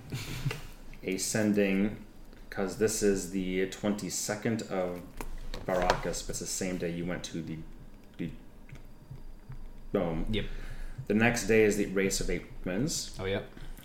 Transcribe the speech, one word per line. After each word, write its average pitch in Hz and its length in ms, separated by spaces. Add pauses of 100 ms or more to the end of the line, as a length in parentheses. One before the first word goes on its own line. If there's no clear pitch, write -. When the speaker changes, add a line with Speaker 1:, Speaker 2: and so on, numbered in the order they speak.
(520)
Speaker 1:
<laughs> - 500
Speaker 2:
a 92 160
sending, 104 800 (540)
'cause 95 280
this 107 240
is 95 300
the 92 340
twenty-second 104 1040
of 90 300 (680)
Baracus, 90 580
but - 60
it's 82 80
the 85 80
same 92 320
day 85 120
you 85 140
went 85 200
to 85 180
the, 80 160 (600)
the 85 120 (1600)
dome. 85 380
Speaker 1:
Yep. 104 160 (600)
Speaker 2:
The 104 60
next 113 320
day 110 180
is 98 120
the 101 100
Race 95 340
of 87 100
Eight 85 160 (180)
Winds. 107 560
Speaker 1:
Oh, 95 40
yep. 95 220 (380)